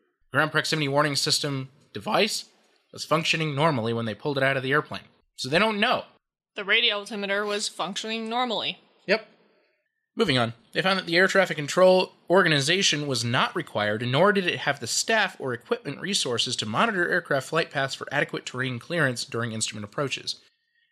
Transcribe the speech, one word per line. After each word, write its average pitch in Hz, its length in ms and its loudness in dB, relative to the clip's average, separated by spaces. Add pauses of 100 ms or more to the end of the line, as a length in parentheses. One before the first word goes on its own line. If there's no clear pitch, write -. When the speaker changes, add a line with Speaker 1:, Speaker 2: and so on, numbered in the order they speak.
(320)
Speaker 1:
Ground 151 220 0
proximity 156 340 0
warning 143 300 2
system 139 500 -2 (260)
device 202 520 0 (480)
was 113 100 -12
functioning 160 500 0
normally 135 380 2
when 117 140 -2
they 107 100 -4
pulled 143 220 -4
it 135 60 2
out 135 120 2
of 127 80 -4
the 131 80 -2
airplane. 147 300 0 (340)
So 131 140 -8
they 160 100 4
don't 208 220 2
know. 220 240 0 (500)
Speaker 2:
The 208 80 -8
radio 214 320 2
altimeter 202 500 -4
was 208 220 -4
functioning 220 600 -6
normally. 220 500 -2 (260)
Speaker 1:
Yep. 208 220 -2 (880)
Moving 160 220 2
on. 117 160 2 (200)
They 160 80 -2
found 190 180 2
that - 60 -8
the 165 100 -2
air 185 120 6
traffic 185 280 2
control 185 560 4 (180)
organization 160 800 4
was 120 160 -2
not 131 320 0
required, 107 500 -2
nor 160 280 4
did 190 120 0
it 131 140 -2
have 143 200 -2
the 117 80 -8
staff 214 520 0
or 131 140 -4
equipment 139 480 -6
resources 131 560 -2
to - 80 -6
monitor 175 440 0
aircraft 156 380 -2
flight - 240 -2
paths 139 240 -2
for - 160 -12
adequate 147 340 -4
terrain 127 320 -6
clearance 135 460 -2
during 117 300 -4
instrument 107 320 -6
approaches. - 560 -6 (500)